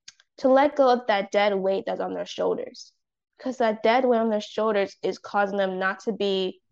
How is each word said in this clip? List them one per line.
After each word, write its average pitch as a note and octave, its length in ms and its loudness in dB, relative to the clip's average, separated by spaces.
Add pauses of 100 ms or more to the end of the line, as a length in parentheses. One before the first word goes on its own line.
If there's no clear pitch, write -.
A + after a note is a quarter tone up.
(380)
to C4+ 100 2
let C4+ 280 4
go C4 140 4
of A#3+ 160 0
that G3+ 240 -2
dead G3+ 240 2
weight F#3+ 320 -2
that's F#3 140 -4
on F#3 120 -6
their F3+ 140 -8
shoulders, - 640 -6 (460)
'cause B3+ 200 -8
that A3 240 0
dead A#3+ 220 4
weight A#3+ 140 4
on A3+ 100 2
their G#3 120 0
shoulders G#3 600 -2
is F#3+ 160 -4
causing G3+ 380 -2
them F#3+ 220 -2
not F#3+ 220 -2
to A3+ 120 -4
be F#3+ 480 -2 (120)